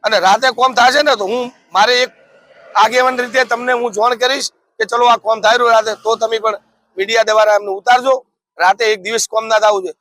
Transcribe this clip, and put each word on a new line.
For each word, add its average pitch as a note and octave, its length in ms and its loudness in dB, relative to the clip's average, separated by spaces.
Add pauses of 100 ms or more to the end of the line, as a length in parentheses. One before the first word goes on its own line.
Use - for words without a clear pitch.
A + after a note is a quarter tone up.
અને G#3 160 -2
રાતે G3+ 360 2
કોમ B3 180 0
થશે C4 300 2
ને C#4+ 120 2
તો G#3 100 -6
હું A#3+ 260 -6 (220)
મારે A#3 280 2
એક B3+ 80 -4 (640)
આગેવાન B3 440 0
રીતે B3 240 -2
તમને A#3+ 280 -4
હું A#3+ 200 -2
જાણ A3+ 240 0
કરીશ B3+ 360 -4
કે - 340 -10
ચલો A#3+ 200 0
આ A#3 120 4
કોમ A3 240 -4
થાય A3 160 2
રહ્યું A#3+ 140 2
રાતે, A3 320 2
તો A3 120 0
તમે A3 240 -4
પણ G#3+ 140 -2 (440)
મીડિયા A3 260 0
દ્વારા G#3+ 320 2
એમને G3+ 160 -2
ઉતારજો. B3 540 0 (340)
રાતે G3 260 0
એક G#3+ 160 -2
દિવસ A3 260 -4
કોમ A3 200 -4
ના A3 120 2
થવું G#3 220 2
જોઈએ. F3 200 -10